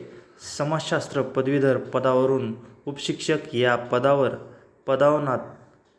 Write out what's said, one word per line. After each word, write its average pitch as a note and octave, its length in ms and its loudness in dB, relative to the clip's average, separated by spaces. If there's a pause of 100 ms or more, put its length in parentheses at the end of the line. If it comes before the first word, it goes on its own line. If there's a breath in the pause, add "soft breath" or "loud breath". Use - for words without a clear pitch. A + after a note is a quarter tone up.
(580 loud breath)
समाजशास्त्र D3 640 -2
पदवीधर C3+ 540 2
पदावरून B2+ 760 0 (320 loud breath)
उपशिक्षक D3+ 680 -4
या A#2+ 220 4
पदावर B2 540 2 (560 loud breath)
पदावनात C#3 520 2 (600)